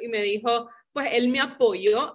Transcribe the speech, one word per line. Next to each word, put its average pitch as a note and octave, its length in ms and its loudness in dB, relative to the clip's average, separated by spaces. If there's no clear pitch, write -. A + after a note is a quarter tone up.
Y A#3 80 -10
me G#3+ 120 -2
dijo, G#3+ 460 -2
"Pues C4+ 220 -4
él B3 160 2
me C4+ 100 0
apoyó A3+ 760 2